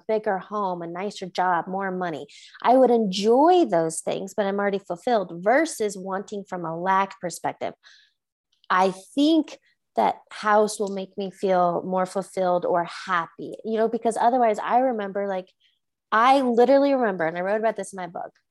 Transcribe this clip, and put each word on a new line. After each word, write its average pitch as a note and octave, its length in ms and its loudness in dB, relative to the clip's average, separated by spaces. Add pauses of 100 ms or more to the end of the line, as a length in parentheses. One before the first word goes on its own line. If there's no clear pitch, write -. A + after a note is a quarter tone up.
bigger G#3+ 300 -2
home, F#3 440 -6
a E3+ 60 -10
nicer F#3 380 -10
job, F3+ 420 -2
more F#3+ 240 -4
money. E3+ 360 -6 (340)
I A#3+ 140 6
would B3+ 140 6
enjoy A#3 760 4
those E3 360 0
things, F3+ 320 -6
but G3+ 120 -2
I'm G3+ 140 -2
already G3+ 200 -2
fulfilled," F#3 520 -4 (120)
versus A3+ 540 0
wanting F#3+ 460 -8
from F3+ 220 -10
a E3 140 -6
lack F#3+ 400 -2
perspective. C#3 540 -8 (960)
"I F#3+ 200 4
think D4 680 0 (380)
that G3+ 340 0
house G#3+ 500 2
will G3 120 -4
make F#3+ 240 -10
me G3 140 -6
feel F3+ 540 2
more F#3 220 0
fulfilled F3+ 580 -2
or F3 200 0
happy," E3+ 720 -6 (100)
you A3 120 -4
know, A3 120 2
because A3+ 280 -2
otherwise, A#3 420 2
I G#3 220 0
remember, G3+ 480 -2
like, F#3 240 -8 (600)
I C4 300 4
literally C4 520 4
remember, G#3 320 0
and E3 120 -4
I F3 40 -4
wrote G3+ 180 -2
about A3 160 -2
this G3 160 -10
in F#3+ 60 -14
my F3+ 100 -10
book, - 240 -12 (180)